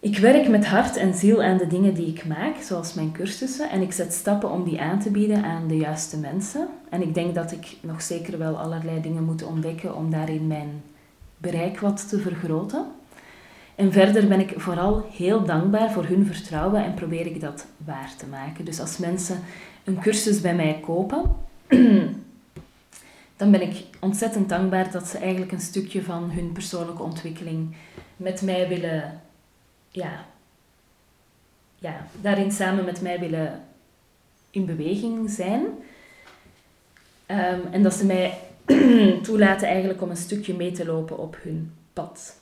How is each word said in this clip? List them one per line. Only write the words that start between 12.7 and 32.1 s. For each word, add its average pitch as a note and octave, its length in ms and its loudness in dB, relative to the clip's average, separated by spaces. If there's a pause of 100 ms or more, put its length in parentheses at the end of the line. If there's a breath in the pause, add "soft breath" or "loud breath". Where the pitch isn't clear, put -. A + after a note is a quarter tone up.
En F#3+ 180 4
verder G3+ 360 8
ben F#3+ 120 6
ik - 160 0
vooral F#3 560 0
heel F#3+ 320 2
dankbaar G3 460 2
voor G3 140 -2
hun F#3 220 4
vertrouwen F#3 580 -2
en F#3 100 -6
probeer E3 320 -4
ik D#3+ 140 -8
dat D3 260 -10 (180)
waar C3+ 320 -12
te - 100 -16
maken. C#3 380 -12
Dus E3 160 -8
als D#3+ 180 -8
mensen F3+ 400 -4 (460 loud breath)
een F#3+ 160 -2
cursus G#3 400 2
bij F3 140 2
mij D#3 300 0
kopen, G3 520 0 (300)
<clears throat> A3+ 500 8 (1200 loud breath)
dan G3+ 140 4
ben F#3 120 8
ik - 220 -6 (160)
ontzettend G3+ 480 0
dankbaar F#3 420 0
dat F3+ 160 -8
ze - 120 -10
eigenlijk F#3 340 -4
een F3 80 -6
stukje F#3+ 420 -6
van E3+ 280 -6
hun E3+ 220 -6
persoonlijke E3+ 500 -8
ontwikkeling D#3+ 720 -8 (400 loud breath)
met F#3 260 -6
mij F#3 260 0
willen, E3 520 -4 (760)
ja, D3 280 -10 (1500)
ja, D#3 280 -12 (140)